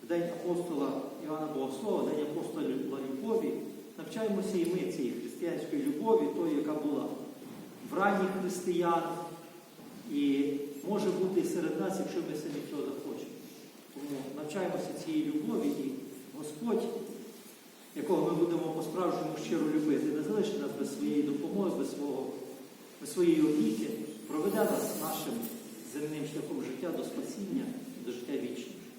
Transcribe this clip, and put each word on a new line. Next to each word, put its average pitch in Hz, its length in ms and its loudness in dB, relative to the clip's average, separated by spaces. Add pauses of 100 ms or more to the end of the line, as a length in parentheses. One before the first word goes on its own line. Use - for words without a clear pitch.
в - 40 -12
день 170 140 2
апостола 165 640 0 (380)
Іоанна 151 200 -2
Богослова, 139 640 0
день 147 200 0
апостола 160 320 -2 (480)
Любові, 202 400 2 (480)
навчаємося 196 560 0
і 170 120 4
ми 165 260 2
цієї 139 280 0
християнської 156 640 -2
любові, 147 440 4 (100)
тої, 160 200 2
яка 151 160 2
була 143 320 0 (880)
в 143 40 -6
ранніх 190 360 4 (100)
християн, 175 640 2 (1080)
і 143 320 4 (440)
може 196 220 4
бути 180 380 4
серед - 320 2
нас, 190 180 0
якщо - 200 0
ми 156 180 -2
самі 147 240 -4 (100)
цього 143 120 -4
захочемо. - 540 -6 (580)
Тому 143 260 -6 (160)
навчаємося 165 520 -2 (160)
цієї 156 200 2
любові, 226 440 2
і - 220 0 (480)
Господь, 226 460 0 (1120)
якого 156 300 4
ми 147 120 2
будемо 165 240 4
по-справжньому 160 720 0 (120)
щиро 151 280 2
любити, 151 320 4
не 151 160 2
залишить 185 400 2
нас 135 160 -2
без - 200 -2
своєї 147 240 4
допомоги, - 560 2
без 139 140 0
свого, 143 340 -2 (720)
без 131 120 -8
своєї 170 300 6
опіки, 151 440 4 (420)
проведе 196 280 2
нас 156 460 2
нашим 139 320 -2 (580)
земним 147 400 -2
шляхом 143 320 -4
життя 131 320 -4
до 123 80 -2
спасіння - 600 -2 (360)
і - 60 -8
до 120 60 -4
життя - 200 -6
вічного. - 480 -4 (180)